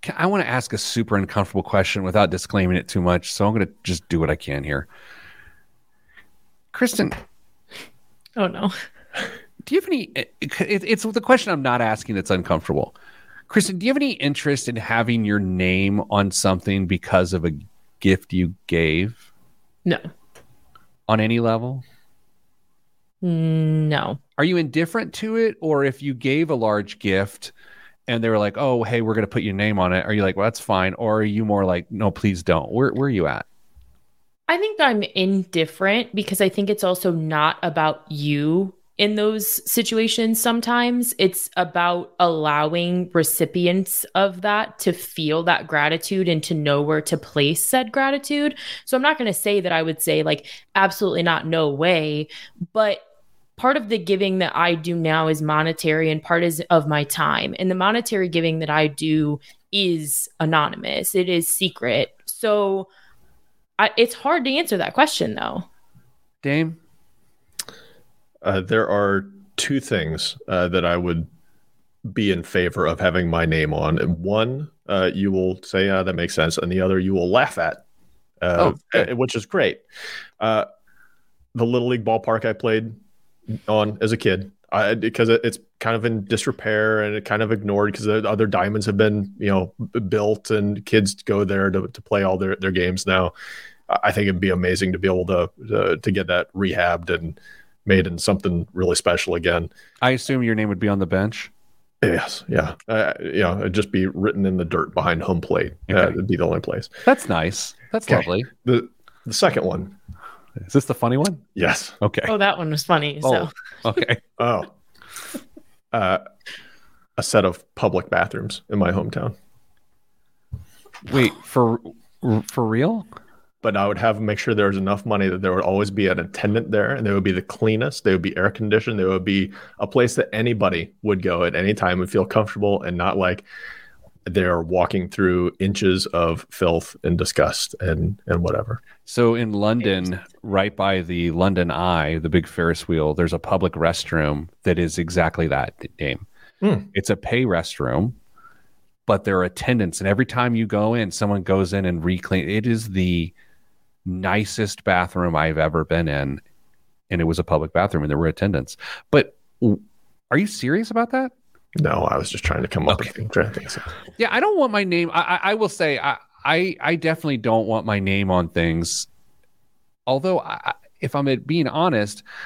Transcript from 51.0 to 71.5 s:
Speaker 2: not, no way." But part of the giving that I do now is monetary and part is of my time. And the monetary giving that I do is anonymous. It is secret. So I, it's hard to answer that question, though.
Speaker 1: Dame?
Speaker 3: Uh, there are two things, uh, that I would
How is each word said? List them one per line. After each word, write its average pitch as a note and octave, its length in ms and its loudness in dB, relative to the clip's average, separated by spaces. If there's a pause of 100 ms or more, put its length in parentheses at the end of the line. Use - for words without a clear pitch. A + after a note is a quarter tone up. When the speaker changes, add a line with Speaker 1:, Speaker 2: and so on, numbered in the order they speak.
Speaker 2:
not, D#3+ 220 2
no D#3+ 220 2
way." D3+ 600 0 (440)
But - 280 0 (560)
part C4+ 200 2
of A3+ 120 -4
the A3+ 100 0
giving F#3+ 400 0
that F3 160 0
I E3+ 220 2
do E3 180 -4
now D#3+ 340 2
is D#3 140 0
monetary D#3 680 2
and D#3 120 -2
part E3+ 220 2
is E3 260 -2
of D#3+ 160 4
my D3 180 2
time. D3 540 -2
And F#3 120 0
the F#3 40 0
monetary G3 540 0
giving E3 320 0
that D3+ 100 -4
I D#3 160 4
do D3+ 540 0 (320)
is E3+ 560 -2 (100)
anonymous. D#3 760 0
It F#3 140 0
is E3+ 200 0
secret. B2 640 -2 (120)
So G3 640 -2 (920)
I, G#3 200 4
it's A#3 160 2
hard D4+ 300 0
to C4 60 0
answer C4+ 280 0
that - 160 -4
question, C4+ 400 0
though. A1+ 300 -6 (800)
Speaker 1:
Dame? D#3+ 360 -2 (1600)
Speaker 3:
Uh, F#2+ 180 0
there A2 280 0
are G2 380 2 (300)
two C#3 240 -2
things, D#2+ 560 -2 (120)
uh, F2+ 200 2
that F2 160 0
I F2 120 2
would F2 300 -2 (880)